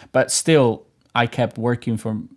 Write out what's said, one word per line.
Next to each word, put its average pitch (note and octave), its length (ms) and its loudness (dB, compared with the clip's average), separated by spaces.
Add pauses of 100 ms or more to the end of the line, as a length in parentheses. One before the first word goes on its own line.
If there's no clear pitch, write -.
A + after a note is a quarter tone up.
(120)
but B2+ 180 0
still C3+ 560 2 (300)
I A#2+ 100 2
kept A#2 320 -4
working A#2+ 400 -4
for, A2 240 -6 (160)